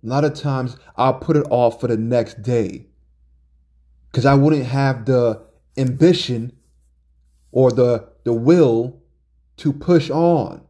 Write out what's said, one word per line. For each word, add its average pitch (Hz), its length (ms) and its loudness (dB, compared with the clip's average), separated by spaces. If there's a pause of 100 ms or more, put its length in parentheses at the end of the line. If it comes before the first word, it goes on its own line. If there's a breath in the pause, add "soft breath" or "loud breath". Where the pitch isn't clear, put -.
a - 20 -12
lot 139 180 -2
of 147 100 -2
times 131 420 -6 (200 soft breath)
I'll 127 220 0
put 156 180 -2
it 143 140 0
off 120 300 0
for 123 80 -4
the 113 80 0
next 113 460 -4
day 117 440 -4 (1300)
'cause 123 120 -2
I 139 100 6
wouldn't 139 320 2
have 131 400 -2
the 120 360 0 (340)
ambition 131 760 0 (960)
or 123 220 2
the, 120 360 0 (160)
the 123 80 -2
will 123 680 2 (540)
to 143 160 -2
push 151 360 0
on 160 600 -2